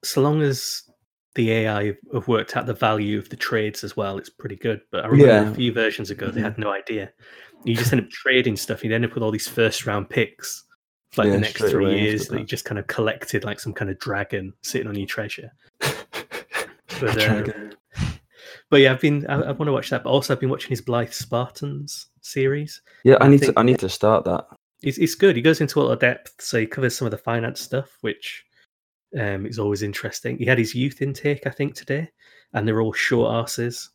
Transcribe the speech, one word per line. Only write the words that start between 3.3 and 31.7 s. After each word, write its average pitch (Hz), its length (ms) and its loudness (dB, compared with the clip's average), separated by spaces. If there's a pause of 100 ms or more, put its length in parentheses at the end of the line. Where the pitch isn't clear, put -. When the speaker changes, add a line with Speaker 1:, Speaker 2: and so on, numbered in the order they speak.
Speaker 1:
trades 107 480 -4
as 101 140 -10
well, 98 200 -4
it's - 120 -12
pretty - 260 -12
good. 110 260 -4 (100)
But 95 140 -4
I - 20 -6
remember 139 260 10
Speaker 2:
Yeah. 104 160 6
Speaker 1:
a 107 60 -4
few 120 180 0
versions 110 380 -2
ago, 98 180 -6
they 113 120 -4
had 107 120 -4
Speaker 2:
Mm-hmm. 107 80 -8
Speaker 1:
no 104 100 -4
idea. 98 400 -6 (520)
You 117 120 0
just 117 160 2
end 127 120 4
up - 80 -12
trading 127 440 2
stuff. - 280 -6
You'd 110 100 -2
end 117 120 2
up - 100 -6
with 117 80 -4
all 110 80 0
these 110 160 -4
first-round 107 640 -2
picks - 540 -4 (480)
for, - 120 0
like, 107 60 6
Speaker 2:
Yeah, 101 40 4
Speaker 1:
the 98 80 2
next 107 140 -2
Speaker 2:
straight 107 160 0
Speaker 1:
three 98 140 2
Speaker 2:
away 98 160 2
Speaker 1:
years 107 200 0
Speaker 2:
after 104 120 -8
Speaker 1:
that 113 60 -4
you 113 60 -8
Speaker 2:
that. - 40 -20
Speaker 1:
just - 160 -8
kind 107 120 -6
of 98 100 -8
collected - 560 -4
like 104 160 -8
some 104 140 -10
kind 98 160 -6
of 95 100 -6
dragon 98 600 -6
sitting 123 260 -6
on 104 80 -8
your 98 120 -6
treasure. 113 440 -10 (300)
Speaker 2:
<laughs> 135 100 -2 (1080)
Speaker 1:
But, 110 160 0
Speaker 2:
A 107 60 2
Speaker 1:
uh, 107 40 4 (160)
Speaker 2:
dragon. 107 300 -8 (960)
Speaker 1:
but 143 100 6
yeah, 131 140 8
I've 131 80 -4
been, 147 260 2
I, 139 140 0
I - 100 -4
wanna 143 220 -2
watch - 160 -2
that. - 140 -2
But - 80 -2
also, 131 220 2
I've 123 60 -4
been 131 100 -2
watching - 200 -6
his 123 100 -4
Blythe 117 320 -2
Spartans 143 960 -8 (140)
series. 139 600 -4 (220)
Speaker 2:
Yeah, 131 120 12
Speaker 1:
And - 80 6
Speaker 2:
I - 20 8
Speaker 1:
I 139 40 10
Speaker 2:
need 139 100 10
to, 143 80 2
Speaker 1:
think - 120 4
Speaker 2:
I 110 40 6
need 123 160 6
to 92 100 -2
start 107 360 4
that. 90 200 -2 (360)
Speaker 1:
it's, 135 160 -4
it's 165 180 2
good. 196 200 6
He 120 60 -2
goes 156 180 4
into 147 220 0
a - 20 4
lot 123 80 2
of 120 80 0
depth, - 400 0
so - 200 -4
he 110 60 0
covers 120 300 -2
some 127 100 -4
of 110 60 -2
the 107 60 -8
finance 117 420 -4
stuff, - 400 -8
which, - 460 -8 (760)
um, 101 260 -4
is 110 140 -8
always 104 240 0
interesting. 110 540 -8
He 120 80 -4
had 127 120 4
his 113 160 0
youth 131 280 -4
intake, 139 440 -4
I 139 40 -4
think, - 260 -6